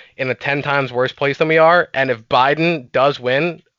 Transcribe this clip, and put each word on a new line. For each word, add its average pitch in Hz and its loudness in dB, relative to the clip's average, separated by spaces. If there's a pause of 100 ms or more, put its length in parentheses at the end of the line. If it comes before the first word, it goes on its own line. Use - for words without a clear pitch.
(160)
in 131 -4
a 123 -4
ten 143 -4
times 139 -2
worse 127 -2
place 139 -4
than 160 0
we 160 2
are. 165 4
And 131 0
if 113 -8
Biden 147 0
does 135 0
win, 135 -4 (160)